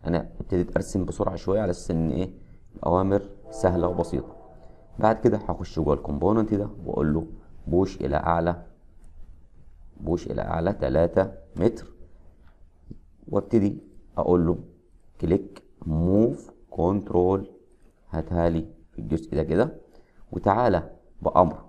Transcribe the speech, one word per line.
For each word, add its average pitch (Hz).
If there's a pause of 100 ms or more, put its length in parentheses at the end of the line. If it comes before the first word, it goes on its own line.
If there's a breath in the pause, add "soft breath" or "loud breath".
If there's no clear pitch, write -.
انا 82
ابتديت -
ارسم 98
بسرعه 92
شويه 95
على 101
اساس -
ان 82
ايه 82 (440 soft breath)
الاوامر 95 (280)
سهله 87
وبسيطه. 87 (640 loud breath)
بعد 110
كده 107
هخش 87
جوه 73
الكومبوننت 98
ده 101 (140)
واقول 76
له 80 (400 loud breath)
بوش 90
الى 69
اعلى، 85 (1300)
بوش -
الى -
اعلى 85
تلاتة 85 (240)
متر، - (1400)
وابتدي 101 (400)
اقول 87
له 85 (640)
كليك 82 (240)
موف 92 (200)
كنترول 92 (600)
هاتها 85
لي 82 (260)
في -
الجزء -
ده 76
كده، 87 (520 soft breath)
وتعالى 98 (260)
بامر 85